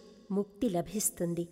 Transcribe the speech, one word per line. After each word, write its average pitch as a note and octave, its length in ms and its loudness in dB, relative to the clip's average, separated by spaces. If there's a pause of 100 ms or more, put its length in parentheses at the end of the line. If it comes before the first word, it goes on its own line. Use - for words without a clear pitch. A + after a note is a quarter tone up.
(320)
ముక్తి G3+ 380 0
లభిస్తుంది. E3+ 840 0